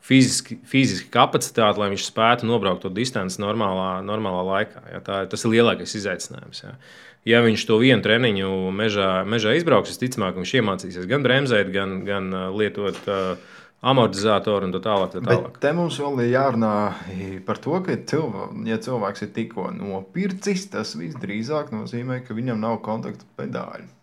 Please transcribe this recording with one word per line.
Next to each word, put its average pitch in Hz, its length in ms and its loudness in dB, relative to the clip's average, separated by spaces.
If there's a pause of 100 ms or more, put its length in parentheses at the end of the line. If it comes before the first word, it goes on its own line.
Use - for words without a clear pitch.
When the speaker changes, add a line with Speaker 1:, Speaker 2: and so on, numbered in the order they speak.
Speaker 1:
fiziski, 127 540 4 (100)
fiziski 123 400 0
kapacitāti, 113 720 4
lai 101 80 2
viņš 101 160 -4
spētu 113 400 2
nobraukt 98 400 0
to 92 80 -4
distanci 104 480 -4
normālā, 95 540 0 (100)
normālā 101 400 -2
laikā. 98 380 -4 (100)
Ja, 92 80 -10
tā, 98 240 -4
tas 110 180 -8
ir 113 120 4
lielākais 101 420 4
izaicinājums, - 640 -8
ja. - 120 -16 (500)
Ja 117 180 6
viņš 110 240 4
to 110 140 6
vienu 127 240 8
treniņu 104 460 2 (200)
mežā, 101 380 2 (160)
mežā 107 320 0
izbrauks, 147 340 4
visticamāk, 104 460 -2
viņš 90 180 -6
iemācīsies 95 540 -2
gan 135 160 0
bremzēt, 123 480 4
gan, 95 320 -2
gan, 98 260 -4
ā, 95 220 -4
lietot, 101 500 -2
ā, 98 140 -2 (640)
amortizatoru 104 880 2
un 90 40 -4
tā 92 60 -2
tālāk, 95 320 0
tā 90 80 -8
Speaker 2:
Bet - 140 2
Speaker 1:
tālāk. - 260 -2
Speaker 2:
te 143 140 2
mums 165 260 -2
vēl 143 220 -2
ir 120 100 2
jārunā 117 420 2 (680)
par - 180 -4
to, 147 220 -4
ka 170 180 -2
cilvē-, 104 500 -4 (160)
ja 113 120 -2
cilvēks 107 480 -4
ir 104 80 -12
tikko 107 380 -6
nopircis, 185 1000 -4
tas - 260 -6
visdrīzāk 131 760 -6
nozīmē, 123 500 -6
ka 110 120 -10
viņam 117 260 -4
nav 110 200 -2
kontaktu - 520 -8
pedāļu. - 540 -10 (160)